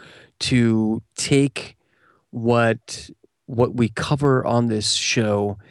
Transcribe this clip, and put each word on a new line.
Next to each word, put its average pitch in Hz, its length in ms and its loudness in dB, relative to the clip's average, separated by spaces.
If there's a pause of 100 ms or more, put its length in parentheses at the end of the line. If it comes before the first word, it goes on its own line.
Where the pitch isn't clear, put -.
(400)
to 113 600 0 (140)
take - 600 0 (540)
what, 117 800 0 (360)
what 123 280 0
we 117 140 2
cover 139 580 0
on 120 220 2
this 107 240 -2
show 104 640 -2 (120)